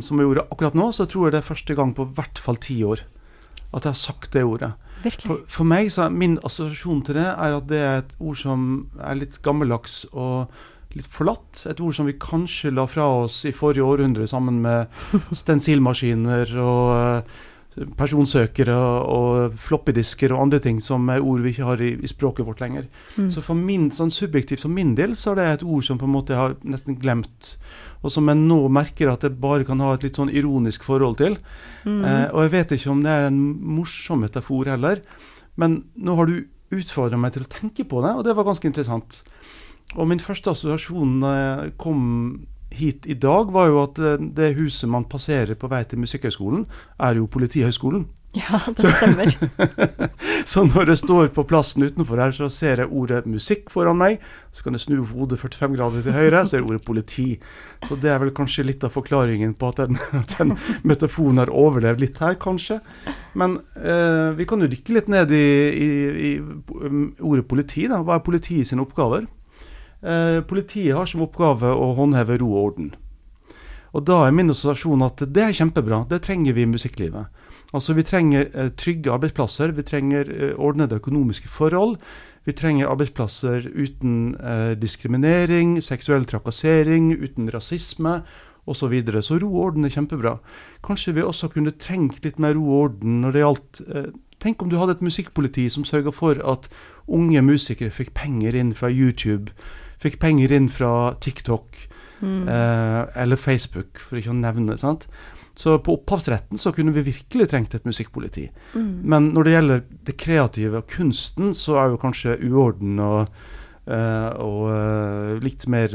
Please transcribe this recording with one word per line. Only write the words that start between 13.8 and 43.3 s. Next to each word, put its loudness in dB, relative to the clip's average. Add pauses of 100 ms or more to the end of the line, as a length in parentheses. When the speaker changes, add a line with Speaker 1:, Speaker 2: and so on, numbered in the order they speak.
Speaker 1:
århundre 2
sammen 0
med 0 (200)
<laughs> 0
stensilmaskiner 2
og, 4 (120)
eh, 0 (560)
personsøkere 2 (340)
og 2 (100)
floppydisker 0
og 0
andre 4
ting 0
som 0
er 2
ord 2
vi 0
ikke -4
har 0
i, 0 (100)
i -6
språket -2
vårt -10
lenger. -8 (320)
Speaker 2:
Mm. 0
Speaker 1:
Så -6
for -2
min, 2
sånn 0
subjektivt -2
for -2
min 2
del, 0
så -2
er 0
det 2
et -6
ord -2
som -4
på -4
en 2
måte -2
jeg 0
har -2 (100)
nesten -6
glemt, -4 (500)
og -4
som 4
jeg 6
nå 6
merker 2
at -2
jeg -2
bare 0
kan -2
ha 2
et -6
litt -4
sånn 0
ironisk 0
forhold 2
til. 2 (500)
Speaker 2:
Mm. 0
Speaker 1:
Eh, 2
og 2
jeg 2
vet 0
ikke -4
om 2
det 2
er 2
en 2 (380)
morsom -4
metafor -4
heller, 0 (560)
men 2 (160)
nå 0
har 4
du -2 (340)
utfordret -2
meg -2
til -10
å -18
tenke -8
på -2
det, 2
og -4
det 0
var 2
ganske -4
interessant. -6 (760)
Og 0
min 2
første -4
assosiasjon -2
når 0
jeg -4
kom -2 (720)
hit -4
i -6
dag, 4